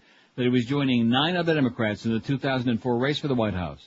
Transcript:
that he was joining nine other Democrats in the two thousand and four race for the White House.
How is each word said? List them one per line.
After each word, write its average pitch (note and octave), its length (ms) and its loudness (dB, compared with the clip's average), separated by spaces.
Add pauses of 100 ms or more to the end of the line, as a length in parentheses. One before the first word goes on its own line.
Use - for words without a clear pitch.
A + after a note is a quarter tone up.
(360)
that B2+ 80 -2
he B2 60 4
was B2 160 2
joining B2+ 440 2
nine D3 260 2
other E3 200 2
Democrats A#2 500 0
in A2+ 80 0
the A2+ 60 0
two C3+ 180 -2
thousand C3 320 -2
and A2+ 100 0
four A#2+ 200 0
race C#3+ 180 0
for D3+ 120 -4
the C3+ 40 0
White G#2+ 220 0
House. E2 320 -6